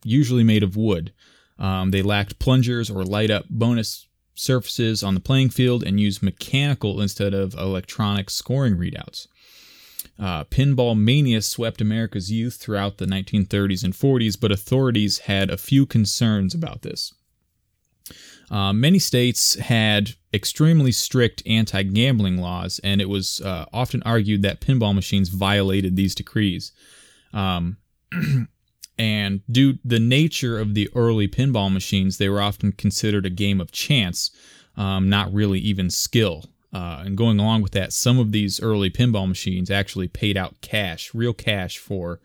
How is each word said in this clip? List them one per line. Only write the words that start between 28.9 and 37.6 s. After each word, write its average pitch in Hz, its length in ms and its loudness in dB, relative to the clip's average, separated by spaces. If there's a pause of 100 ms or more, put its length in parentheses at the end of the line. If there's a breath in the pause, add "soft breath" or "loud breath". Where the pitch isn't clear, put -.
and 104 440 -2 (100)
due 135 320 4
the 120 160 2
nature 127 580 2
of 104 160 -2
the 101 200 0
early 113 340 2
pinball 117 420 0
machines, 95 460 0
they 98 140 0
were 101 100 0
often 101 320 -2
considered 104 540 -2
a 92 40 -4
game 98 300 0
of 82 100 -6
chance, 107 600 -2 (480 loud breath)
um, 95 320 0
not 101 220 2
really 101 280 0
even 95 300 -2
skill. 90 540 0 (280)
Uh, 87 320 -10
and 98 140 -4
going 113 200 4
along 110 220 2